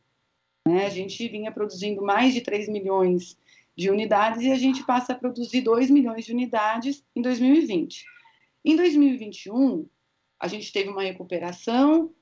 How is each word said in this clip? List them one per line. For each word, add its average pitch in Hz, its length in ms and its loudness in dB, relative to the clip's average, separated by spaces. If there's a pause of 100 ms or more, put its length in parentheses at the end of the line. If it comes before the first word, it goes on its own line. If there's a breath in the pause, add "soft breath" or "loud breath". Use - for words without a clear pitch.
(680)
né? 180 180 2
A 202 60 -4
gente 190 380 -8
vinha 214 220 -8
produzindo 208 520 -6
mais 220 320 2
de 240 60 -4
três 208 280 -4
milhões 190 680 0 (360 soft breath)
de 180 140 -2
unidades 214 540 0
e 262 100 2
a 269 40 2
gente 262 280 0
passa 254 280 0
a - 40 -6
produzir 240 440 -4
dois 233 280 2
milhões 233 380 4
de 226 60 -10
unidades 240 680 -2 (140)
em 240 60 -2
dois 247 180 -2
mil 262 140 6
e 320 60 6
vinte. 208 440 -2 (600 soft breath)
Em 311 120 4
dois 339 180 4
mil 285 140 6
e 254 80 0
vinte 208 300 -14
e 190 40 -12
um, 226 360 0 (520)
a - 80 -6
gente 208 240 -10
teve 196 200 -4
uma 196 120 -6
recuperação 190 1200 0